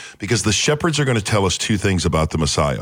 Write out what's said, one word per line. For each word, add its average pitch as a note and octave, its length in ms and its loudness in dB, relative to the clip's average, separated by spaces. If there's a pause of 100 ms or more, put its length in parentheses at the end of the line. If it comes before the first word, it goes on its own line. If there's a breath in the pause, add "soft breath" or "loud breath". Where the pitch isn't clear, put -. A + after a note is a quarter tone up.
(180 loud breath)
Because A2 260 -2
the - 80 2
shepherds D3+ 460 0
are D3 60 2
gonna A#2+ 160 0
tell G2+ 240 0
us F2+ 140 0
two - 180 0
things F#2 300 0
about D#2 240 2
the D#2+ 80 -4
Messiah, C#2+ 440 0